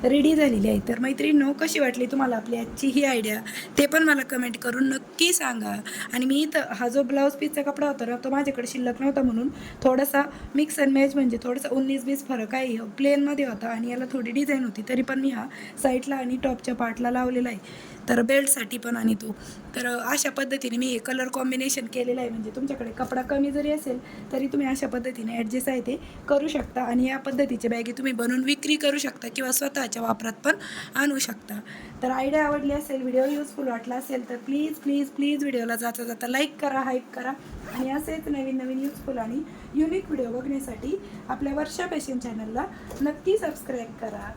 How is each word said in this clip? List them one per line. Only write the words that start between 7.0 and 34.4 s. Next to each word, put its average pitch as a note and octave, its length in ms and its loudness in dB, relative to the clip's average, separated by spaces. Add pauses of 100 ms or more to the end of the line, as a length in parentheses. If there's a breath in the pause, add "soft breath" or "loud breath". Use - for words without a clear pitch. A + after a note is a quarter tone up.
ब्लाऊज C#4 300 4
पीसचा D4 280 -2
कपडा C#4+ 260 0
होता C#4 180 -2
ना, A#3+ 180 -2
तो C4+ 60 -2
माझ्याकडे C4+ 380 0
शिल्लक B3 340 -2
नव्हता C#4 200 4
म्हणून B3 280 2 (340 loud breath)
थोडासा C#4 380 6 (360 loud breath)
mix D4+ 220 2
and C4+ 180 6
match, C#4 180 6
म्हणजे B3+ 280 4
थोडासा B3 280 -2
उन्नीस C4+ 340 2
बीस C#4 220 -2
फरक A3+ 280 -2
आहे. C4 220 0 (200)
प्लेनमध्ये C#4+ 480 4
होता A3+ 240 -4
आणि A#3 220 -4
याला B3+ 220 -2
थोडी A#3+ 180 -2
डिझाईन C4+ 320 2
होती, A3 260 -4
तरी B3+ 120 2
पण C4 180 0
मी C4+ 100 2
हा A#3 160 -4 (380 loud breath)
साईडला C4 320 2
आणि B3+ 280 -2
टॉपच्या B3+ 320 -2
पार्टला A#3 360 -2
लावलेला B3 380 0
आहे, - 420 -12 (180)
तर A#3+ 120 6
बेल्टसाठी B3 560 2
पण A#3 200 -2
आणि A3+ 160 4
तो. G#3+ 220 -6 (400 loud breath)
तर B3 120 -2
अशा B3+ 420 0
पद्धतीने C4+ 480 -2
मी B3+ 100 0
हे B3 180 0
कलर B3+ 280 -2
कॉम्बिनेशन C4 600 -2
केलेलं B3 280 0
आहे, A#3+ 80 -2
म्हणजे A3 260 -6
तुमच्याकडे C4 420 -4
कपडा B3+ 240 -2
कमी C#4 300 2
जरी D4 200 0
असेल D4+ 280 -2 (320 loud breath)
तरी C4+ 160 0
तुम्ही C#4 200 2
अशा C4+ 200 0
पद्धतीने A#3 500 -4
ॲडजस्ट A#3 320 0
आहे B3+ 120 0
ते B3 180 -4 (300 loud breath)
करू C#4+ 180 4
शकता. D4 360 -2
आणि B3 240 4
या C4 120 -2
पद्धतीच्या C4 520 0
बॅगी A#3 200 -2
तुम्ही C4 220 -2
बनवून B3 300 2
विक्री C#4+ 320 2
करू D4 220 2
शकता C#4 300 -6
किंवा B3+ 240 -4
स्वतःच्या B3+ 500 0
वापरात A3+ 320 -2 (100)
पण D4+ 120 4 (400 loud breath)
आणू C#4 240 2
शकता. G#3 400 -6 (440 loud breath)
तर B3+ 80 2
आयडिया C#4 340 4
आवडली C#4+ 280 2
असेल, C#4+ 280 -2
व्हिडिओ B3+ 240 4
युजफुल C#4+ 420 -2
वाटला A#3+ 280 -4
असेल B3+ 340 -6
तर B3 60 -6 (100)